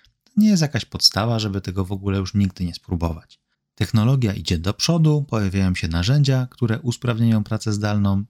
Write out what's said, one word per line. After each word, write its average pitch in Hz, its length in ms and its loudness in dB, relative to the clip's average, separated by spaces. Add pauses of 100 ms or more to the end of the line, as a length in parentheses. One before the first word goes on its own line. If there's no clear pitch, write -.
(340)
to 208 60 2
nie 214 80 6
jest 185 140 4
jakaś 131 220 -2
podstawa, 110 540 0
żeby 101 220 -2
tego 95 240 -2
w 92 80 -6
ogóle 98 260 -2
już 95 160 -4
nigdy 98 300 0
nie 85 100 -4
spróbować. 82 640 -6 (340)
Technologia 113 600 0
idzie 90 240 -2
do 90 160 -2
przodu, 156 480 2
pojawiają 95 520 0
się 82 140 -6
narzędzia, 127 640 2
które 110 300 -2
usprawniają 117 640 0
pracę 110 280 -4
zdalną 104 580 0